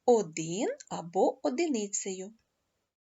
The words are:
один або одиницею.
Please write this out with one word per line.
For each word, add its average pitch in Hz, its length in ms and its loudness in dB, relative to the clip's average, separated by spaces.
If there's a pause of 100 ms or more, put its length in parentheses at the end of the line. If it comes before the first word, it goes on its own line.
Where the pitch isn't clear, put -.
один 180 640 2 (200)
або 175 580 0
одиницею. 220 880 -2 (720)